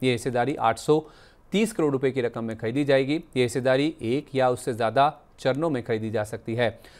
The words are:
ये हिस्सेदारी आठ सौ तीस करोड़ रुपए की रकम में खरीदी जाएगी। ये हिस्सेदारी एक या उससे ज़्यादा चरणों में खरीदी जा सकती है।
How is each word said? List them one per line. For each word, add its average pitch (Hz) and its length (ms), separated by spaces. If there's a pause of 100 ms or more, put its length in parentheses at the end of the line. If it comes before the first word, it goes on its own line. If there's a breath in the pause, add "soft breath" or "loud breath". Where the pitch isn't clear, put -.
ये 131 80
हिस्सेदारी 120 440
आठ 113 220
सौ 151 220 (520 loud breath)
तीस 214 220
करोड़ 151 180
रुपए 135 200
की 127 100
रकम 117 220
में 113 140
खरीदी 120 280
जाएगी। 135 300 (220)
ये 127 60
हिस्सेदारी 131 580
एक 123 340
या 127 140
उससे 123 240
ज़्यादा 120 400 (260)
चरणों 139 300
में 131 140
खरीदी 110 260
जा 107 140
सकती 110 320
है। 117 240 (200 loud breath)